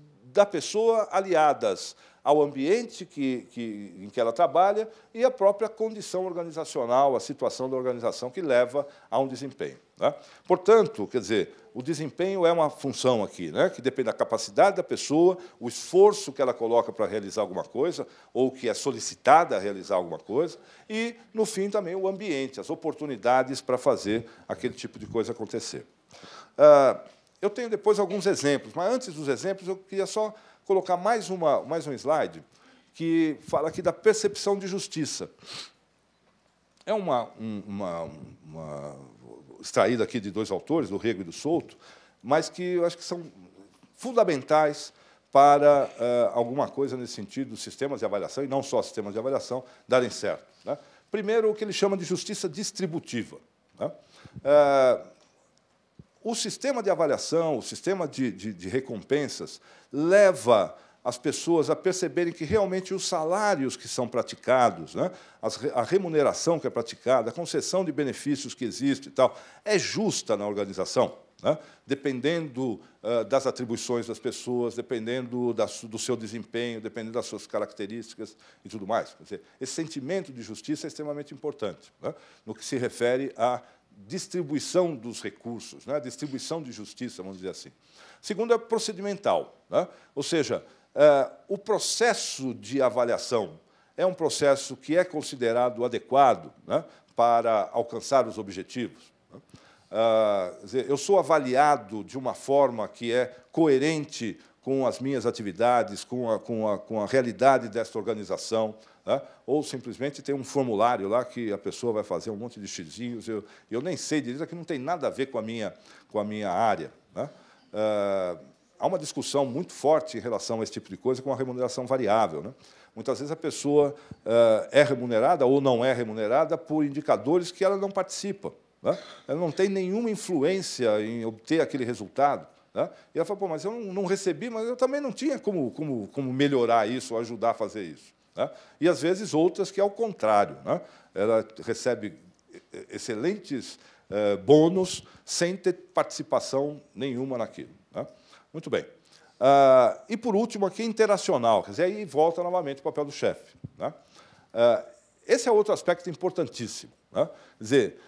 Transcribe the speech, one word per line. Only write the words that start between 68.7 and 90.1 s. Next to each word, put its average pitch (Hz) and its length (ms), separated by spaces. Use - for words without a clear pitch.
e - 40
tal, - 260
é 208 160
justa 165 560
na 101 100
organização, 98 720
né, 151 160
dependendo, 135 960
eh, 113 220
das 131 240
atribuições 117 580
das 113 140
pessoas, 120 560
dependendo 120 800
da 107 120
su-, - 220
do 110 100
seu 120 200
desempenho, 113 640
dependendo 110 320
das 117 120
suas - 220
características 107 880
e - 20
tudo 101 180
mais. 107 280
Quer - 100
dizer, 90 180
esse 135 100
sentimento 160 600
de 120 80
justiça 143 460
é - 20
extremamente 147 440
importante, 127 680
né, - 120
no 110 80
que - 120
se - 100
refere 123 640
à 120 240
distribuição 165 880
dos 117 300
recursos, 110 640
né, 143 160
distribuição 139 600
de 131 120
justiça, 104 500
vamos 95 140
dizer 92 120
assim. - 220
Segundo 220 320
é 226 40
procedimental, 202 960
né, 135 180